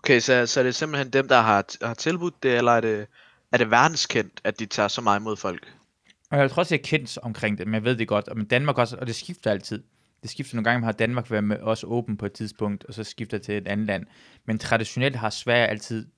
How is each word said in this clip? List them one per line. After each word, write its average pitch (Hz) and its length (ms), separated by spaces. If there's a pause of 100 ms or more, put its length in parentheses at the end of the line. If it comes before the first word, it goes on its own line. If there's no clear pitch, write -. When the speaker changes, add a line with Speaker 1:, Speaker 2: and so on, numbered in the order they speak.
Speaker 1:
Okay, 123 160
så, 123 260
så 135 140
er 127 40
det 127 100
simpelthen 143 380
dem, 135 160
der 127 120
har 107 320
t-, - 140
har 117 80
tilbudt 170 480
det, 127 140
eller 120 160
er 117 80
det, 107 260 (460)
er 123 60
det 113 120
verdenskendt, 123 720
at 107 140
de 110 80
tager 104 220
så - 120
meget 101 200
imod 107 160
folk? - 360 (580)
Speaker 2:
Og 143 80
jeg 135 120
tror 170 100
også, 165 140
det 143 60
er - 80
kendt 147 340
omkring 107 360
det, 107 80
men 110 80
jeg 107 100
ved 123 120
det 113 120
godt. 104 280
Men 104 100
Danmark 131 320
også, 120 180
og 127 100
det 113 80
skifter - 360
altid. 101 320 (400)
Det - 80
skifter - 260
nogle 113 140
gange, 120 140
har 113 80
Danmark 117 380
været 107 140
med 104 140
også 110 280
åben 113 300
på 101 100
et 98 60
tidspunkt, 104 520
og 104 100
så 110 100
skifter 104 340
til 104 180
et 98 120
andet 104 180
land. 95 180 (420)
Men 110 120
traditionelt 123 580
har 110 140
Sverige 120 360
altid 110 400 (100)